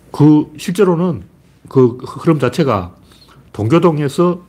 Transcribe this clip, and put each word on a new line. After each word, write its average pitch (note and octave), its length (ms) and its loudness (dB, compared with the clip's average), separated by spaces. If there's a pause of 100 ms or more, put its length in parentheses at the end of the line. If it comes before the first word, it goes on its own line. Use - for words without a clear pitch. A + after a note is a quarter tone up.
(120)
그 D3+ 440 2
실제로는 F3 680 -2 (440)
그 B2 380 2
흐름 D#3 320 -2
자체가 A#2+ 560 -2 (580)
동교동에서 E3 960 0